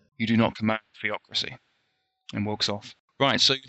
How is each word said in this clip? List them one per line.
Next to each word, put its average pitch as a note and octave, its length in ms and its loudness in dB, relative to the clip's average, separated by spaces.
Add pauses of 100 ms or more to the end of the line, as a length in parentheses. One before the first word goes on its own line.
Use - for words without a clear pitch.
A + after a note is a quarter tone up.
(180)
You A2+ 100 -2
do A2+ 100 4
not A2+ 180 4
command A2 240 0 (220)
theocracy. - 540 -6 (760)
And G#2+ 120 -2
walks G#2 240 -2
off. G2+ 260 -8 (240)
Right, C3+ 220 4
so C3+ 120 4
you C3+ 160 -2